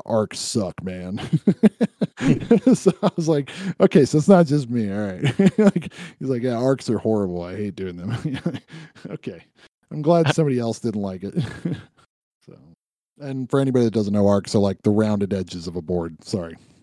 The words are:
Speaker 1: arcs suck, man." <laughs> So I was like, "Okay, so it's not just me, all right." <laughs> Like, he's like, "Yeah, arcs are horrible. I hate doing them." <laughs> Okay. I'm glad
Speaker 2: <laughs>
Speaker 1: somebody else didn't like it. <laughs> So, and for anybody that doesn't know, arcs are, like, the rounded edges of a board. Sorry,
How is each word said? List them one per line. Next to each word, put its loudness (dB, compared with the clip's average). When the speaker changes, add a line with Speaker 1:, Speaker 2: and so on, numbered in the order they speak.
Speaker 1:
arcs -2
suck, -4
man." -8
<laughs> 0
So 2
I 2
was -2
like, 0
"Okay, 6
so 0
it's 2
not 8
just -2
me, -2
all -6
right." -6
<laughs> 4
Like, 2
he's -6
like, -2
"Yeah, -2
arcs 0
are 0
horrible. -2
I -10
hate -6
doing -10
them." -8
<laughs> -20
Okay. -12
I'm -8
glad 2
Speaker 2:
<laughs> 0
Speaker 1:
somebody 0
else -4
didn't -6
like -8
it. -10
<laughs> -6
So, -20
and -8
for 2
anybody 4
that 0
doesn't 0
know, 4
arcs 2
are, 4
like, 0
the 2
rounded 2
edges -6
of -10
a -6
board. -6
Sorry, -6